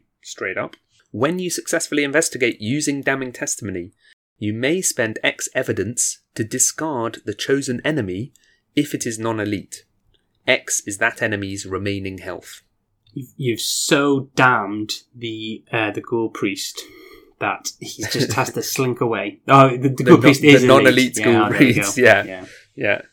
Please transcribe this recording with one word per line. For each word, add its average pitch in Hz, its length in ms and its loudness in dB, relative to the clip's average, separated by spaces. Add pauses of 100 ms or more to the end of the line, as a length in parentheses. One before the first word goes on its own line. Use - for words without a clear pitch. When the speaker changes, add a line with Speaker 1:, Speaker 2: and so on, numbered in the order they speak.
(220)
Speaker 1:
straight 95 380 -8
up. 123 160 -8 (360)
When 147 280 -2
you 180 100 -6
successfully - 540 -4
investigate 135 580 -2
using 139 400 -2
Damning 135 300 -4
Testimony, 98 640 -8 (440)
you 107 160 -4
may 135 280 -2
spend 113 420 -2
X - 320 -4
evidence - 640 -4 (160)
to 120 80 -6
discard 127 800 -4
the 107 80 -4
chosen 135 500 -2
enemy 120 480 -4 (440)
if 147 180 0
it - 140 -6
is 110 100 -8
non-elite. 107 680 -6 (600)
X - 400 0
is 101 140 -10
that 113 240 -2
enemy's 101 420 -6
remaining 95 540 -6
health. 90 420 -14 (520)
Speaker 2:
You've, 131 240 -12
you've 120 240 -2
so 139 760 0
damned 107 560 2 (240)
the, 110 560 -10
uh, 110 200 -2
the 107 100 -8
Ghoul 113 280 -4
Priest - 540 -6 (560)
that 101 400 -4
he - 240 -12
just 117 300 -2
has 131 180 -2
to 120 120 -6
Speaker 1:
<laughs> - 120 -6
Speaker 2:
slink 127 260 -2
away. 104 460 -2
Oh, 135 220 8
the, 123 80 -2
the 135 120 0
Speaker 1:
The 131 140 -2
Speaker 2:
Ghoul 156 140 8
Speaker 1:
non-, 117 40 2
Speaker 2:
Priest 135 200 6
Speaker 1:
the 151 80 6
Speaker 2:
is 135 140 10
elite. 127 40 4
Speaker 1:
non-elite 131 500 6
Speaker 2:
Yeah, 107 80 -2
Speaker 1:
Ghoul 110 240 4
Speaker 2:
there - 140 4
you 127 100 6
Speaker 1:
Priest, 98 240 0
Speaker 2:
go. 123 60 4
Speaker 1:
yeah. 101 200 8
Speaker 2:
Yeah. 92 220 -12 (300)
Speaker 1:
Yeah. - 260 0 (100)